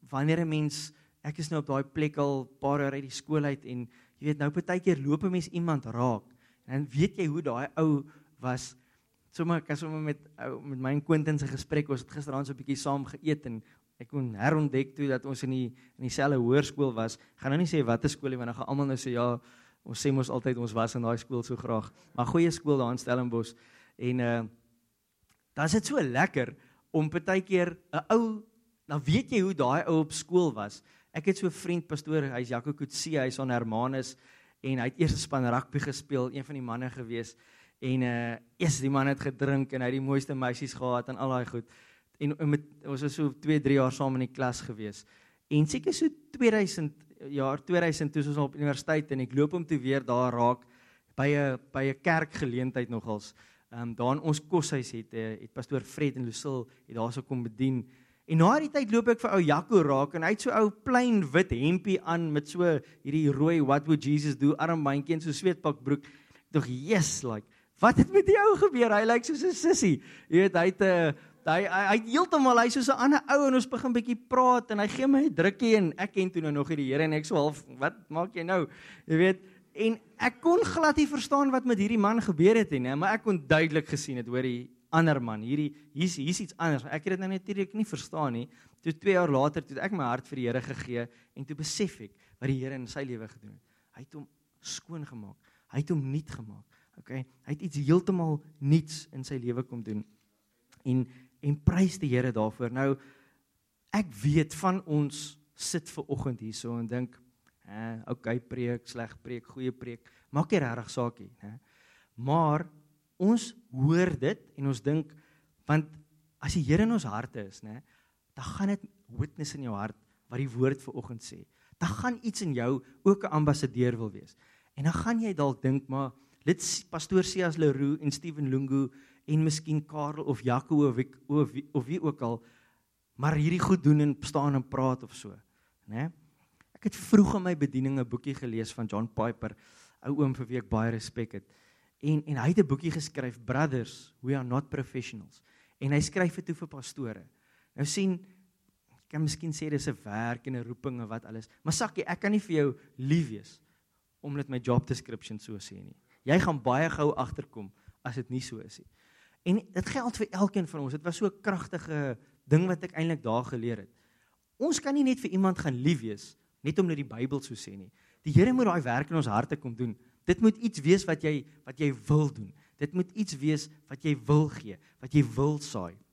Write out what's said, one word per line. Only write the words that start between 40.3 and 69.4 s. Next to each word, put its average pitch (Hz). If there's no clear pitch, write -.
meisies 127
gehad, 123
en 131
al 131
daai 127
goed, 117
en, 147
en 151
met, 147
ons 139
was 143
so 147
twee, 151
drie 139
jaar 127
saam 135
in 127
die 127
klas 127
gewees, 107
en 151
seker 262
so 320
tweeduisend, 208
jaar 139
tweeduisend, 160
toe 151
is 139
ons 147
al 143
op -
universiteit, 147
en 131
ek 113
loop 147
hom 175
toe 151
weer 135
daar 123
raak, 120
by 135
'n, 143
by 135
'n 135
kerkgeleentheid 131
nogals, 110
ehm, 117
daar 123
in 147
ons 151
koshuis 147
het, 113
eh, 110
het 113
pastoor 131
Fred 139
en 127
Lucille 123
het 113
daar 117
so 131
kom 123
bedien, 123
en 160
na 208
die 302
tyd 269
loop 233
ek 233
vir -
ou 190
Jaco 160
raak, 139
en 160
hy 170
het 214
so 254
ou 214
plain 233
wit 180
hempie 175
aan, 165
met 147
so 175
hierdie 147
rooi 156
What 143
Would 151
Jesus 147
Do 143
armbandjie, 147
en 156
so 160
sweetpakbroek. 147
Ek -
dink, 135
Yes, 147
like, 110
"Wat 226
het -
met 392
die 392
ou 403
gebeur? 240
Hy 208
lyk 240
soos 294